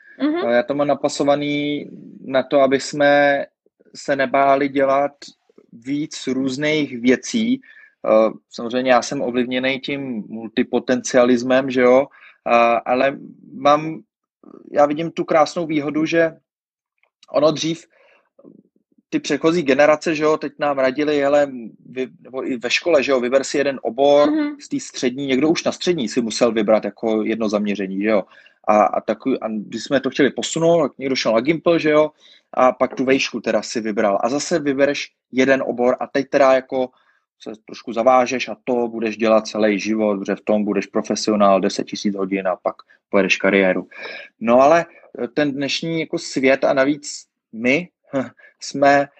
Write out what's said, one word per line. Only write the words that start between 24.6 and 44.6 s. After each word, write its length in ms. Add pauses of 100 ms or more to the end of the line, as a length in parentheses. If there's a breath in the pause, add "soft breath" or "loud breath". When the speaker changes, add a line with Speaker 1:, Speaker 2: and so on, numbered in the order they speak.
Speaker 2:
z 80
té 120
střední, 460
někdo 220
už 160
na 80
střední 360
si 120
musel 320
vybrat 320
jako 380
jedno 260
zaměření, 540
že 60
jo. 140 (460 soft breath)
A, 140
a 180
takový, 400
a 80
když 360
jsme 160
to 100
chtěli 200
posunout, 580
tak 100
někdo 180
šel 160
na 80
Gimpl, 380
že 120
jo, 200 (420 soft breath)
a 200
pak 220
tu 100
vejšku 360
teda 220
si 180
vybral. 420
A 60
zase 300
vybereš 540 (200)
jeden 340
obor 340
a 60
teď 240
teda 220
jako 360 (500)
se 140 (140)
trošku 260
zavážeš 560
a 160
to 240
budeš 280
dělat 300
celý 320
život, 400
protože 180
v 40
tom 240
budeš 220
profesionál 720
deset 240
tisíc 320
hodin 320
a 80
pak 180 (340 soft breath)
pojedeš 280
kariéru. 520 (520 loud breath)
No 200